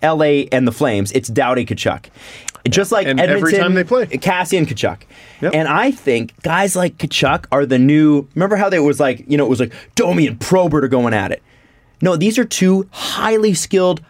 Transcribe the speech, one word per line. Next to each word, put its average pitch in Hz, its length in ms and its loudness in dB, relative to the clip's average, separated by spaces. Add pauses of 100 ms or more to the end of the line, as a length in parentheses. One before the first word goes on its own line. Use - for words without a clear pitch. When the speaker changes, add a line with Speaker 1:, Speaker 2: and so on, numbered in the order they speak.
Speaker 1:
L 156 200 0
A 147 300 2
and 127 160 2
the 117 40 0
Flames, 110 420 -2
it's 127 160 -2
Doughty 123 360 0
Tkachuk. - 400 -4 (640)
Just 190 220 0
like 202 160 0
Speaker 2:
And 135 140 0
every 147 160 2
Speaker 1:
Edmonton, 190 240 0
Speaker 2:
time 185 120 2
they 185 120 0
play. 240 200 0
Speaker 1:
Cassie 180 520 -2
and 156 100 0
Tkachuk. 101 320 -4 (420)
Speaker 2:
Yep. 165 140 -2
Speaker 1:
And 156 120 0
I 202 240 0
think - 520 -4
guys 185 320 -2
like 180 220 -2
Tkachuk 151 560 -2
are 143 120 2
the 127 140 0
new, 147 560 4
remember 196 220 0
how 196 120 0
they 185 100 0
was 147 200 0
like, 135 280 0
you 143 100 0
know, 143 80 2
it 113 40 -2
was 123 120 0
like, 117 120 -4 (220)
Domi 170 320 2
and 113 120 -6
Probert 170 440 2
are 131 60 -2
going 120 240 2
at 98 180 -2
it. - 100 -8 (600)
No, 180 160 2
these 214 200 0
are 254 80 2
two 190 460 0
highly 214 600 -2
skilled, 180 560 0